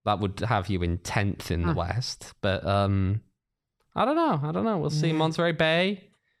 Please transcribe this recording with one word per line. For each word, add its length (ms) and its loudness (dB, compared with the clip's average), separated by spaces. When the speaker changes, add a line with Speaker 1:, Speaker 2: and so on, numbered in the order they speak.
Speaker 1:
That 160 2
would 200 -2
have 280 0
you 140 -2
in 160 0
tenth 520 -2
in 120 0
the 100 2
Speaker 2:
Hmm. 60 -2
Speaker 1:
West. 640 -4
But, 260 0
um, 560 2
I 100 2
don't 120 2
know. 260 2
I 100 -2
don't 120 0
know. 140 0
We'll 120 -2
see. 180 2
Speaker 2:
Yeah. 60 2
Speaker 1:
Monterey 380 2
Bay, 580 0